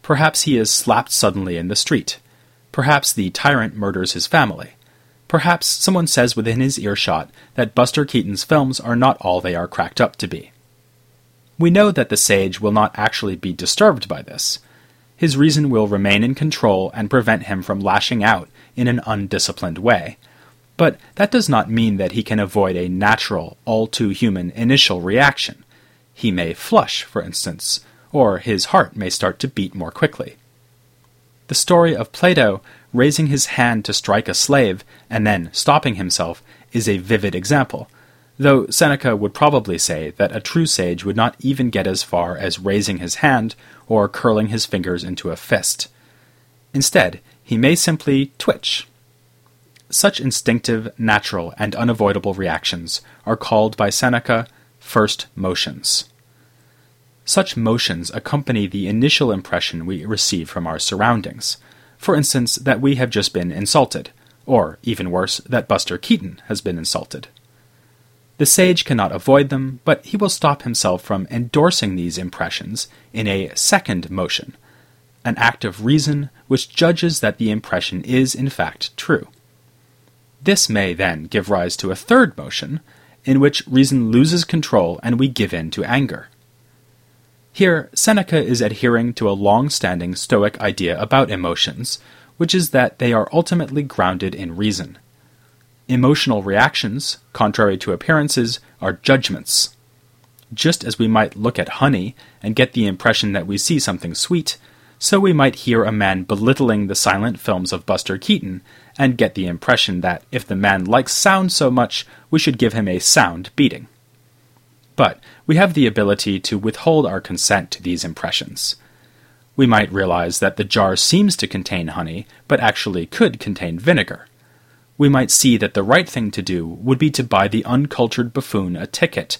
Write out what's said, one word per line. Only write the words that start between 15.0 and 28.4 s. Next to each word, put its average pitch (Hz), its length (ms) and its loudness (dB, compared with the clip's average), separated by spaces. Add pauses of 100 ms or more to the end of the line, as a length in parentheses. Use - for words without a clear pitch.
His 156 200 0
reason 147 320 4
will 107 200 2
remain 101 340 2
in 131 120 0
control 104 600 0
and 107 160 -4
prevent 110 320 2
him 95 200 -6
from 101 180 -4
lashing 101 420 0
out 107 260 2 (280)
in 123 120 2
an 120 160 0
undisciplined 95 720 -4
way. 98 380 2 (600)
But 160 200 2 (200)
that 202 160 0
does 233 160 2
not 110 200 2
mean 113 280 2
that 95 160 -2
he 113 100 -2
can 107 160 -2
avoid 95 380 0
a 90 120 -2
natural, 95 760 0
all-too-human 110 880 -2
initial 117 480 2
reaction. 120 640 0 (500)
He 113 160 -2
may 85 240 -2
flush, - 480 0
for - 180 -6
instance, 85 600 -8 (320)
or 110 260 4
his 101 280 -2